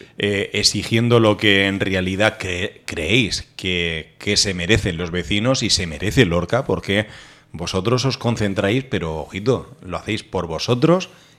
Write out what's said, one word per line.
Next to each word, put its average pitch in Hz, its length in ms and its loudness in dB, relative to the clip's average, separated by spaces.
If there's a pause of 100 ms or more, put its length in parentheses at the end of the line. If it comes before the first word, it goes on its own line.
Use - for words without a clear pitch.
(200)
eh, 101 340 0
exigiendo 113 680 2
lo 107 180 6
que 98 280 4
en 98 140 0
realidad 95 580 0
cre-, 90 480 -6
creéis 95 680 -2
que, 87 640 -4
que 104 180 0
se 95 160 0
merecen 90 440 0
los 87 120 -4
vecinos 104 540 -2
y 104 80 0
se 92 160 0
merece 95 380 2
Lorca, 87 400 0
porque 101 420 0 (460)
vosotros 101 520 -2
os 120 140 -2
concentráis, 107 640 0
pero 85 340 -4
ojito, 98 640 -4
lo 90 140 -8
hacéis 104 240 -4
por 98 240 -6
vosotros 123 640 0 (300)